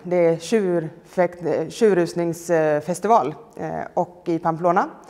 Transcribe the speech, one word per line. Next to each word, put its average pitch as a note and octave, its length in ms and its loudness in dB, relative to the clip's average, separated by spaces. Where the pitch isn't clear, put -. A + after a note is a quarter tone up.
Det F3 120 -2
är E3 220 4
tjurfäkt-, F3+ 1080 -2
eh, D3+ 240 -2
tjurrusningsfestival, E3+ 1700 0
eh, D#3+ 240 -8
och - 320 -4
i E3 140 -2
Pamplona. F3 500 0